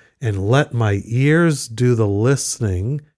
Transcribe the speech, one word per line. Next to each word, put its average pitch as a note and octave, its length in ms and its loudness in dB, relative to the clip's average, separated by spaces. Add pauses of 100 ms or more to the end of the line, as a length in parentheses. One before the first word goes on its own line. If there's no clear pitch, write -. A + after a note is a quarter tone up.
(220)
and G2 280 -2
let C#3 240 2
my G#2 320 0
ears D3 600 2
do A#2+ 300 0
the A2 100 2
listening A2 920 -2 (180)